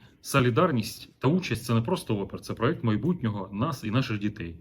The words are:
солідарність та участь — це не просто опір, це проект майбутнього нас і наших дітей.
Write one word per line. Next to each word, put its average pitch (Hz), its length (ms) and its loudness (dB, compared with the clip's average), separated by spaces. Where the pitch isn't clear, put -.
солідарність 127 960 2
та - 100 2
участь — 165 380 0
це 117 80 2
не 113 60 6
просто 117 380 -2
опір, 95 220 -6
це - 140 -8
проект 131 300 0
майбутнього 107 680 0
нас 127 320 -2
і 107 60 -2
наших 120 280 0
дітей. 90 420 -4